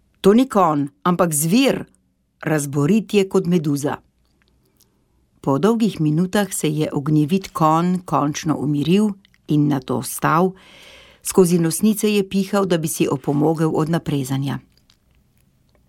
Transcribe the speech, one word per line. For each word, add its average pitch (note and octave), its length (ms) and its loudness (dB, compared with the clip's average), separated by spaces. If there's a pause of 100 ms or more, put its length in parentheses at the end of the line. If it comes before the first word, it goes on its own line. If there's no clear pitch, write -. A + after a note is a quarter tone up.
(220)
To F#3+ 120 6
ni C4 160 4
konj, D3+ 380 2 (160)
ampak F3 300 2
zvir. E3 520 0 (560)
Razborit D3+ 720 0
je G3 160 2
kot F#3+ 160 0
meduza." D3 500 -2 (1500)
Po C#3 180 0
dolgih G#3+ 420 0
minutah F3+ 500 0
se - 180 -4
je D3+ 240 -2
ognjevit D3+ 540 0
konj E3 580 0
končno D3 520 -2
umiril D3+ 520 0 (420)
in D3 160 2
nato C3+ 360 -2
stal. D#3+ 480 0 (720)
Skozi F3+ 360 2
nosnice G#3 540 0
je G3 160 0
pihal, G3 360 -2
da F3+ 120 0
bi D#3+ 100 -4
si - 200 -2
opomogel D#3 680 0
od D#3 160 -2
naprezanja. C#3 720 -4 (1300)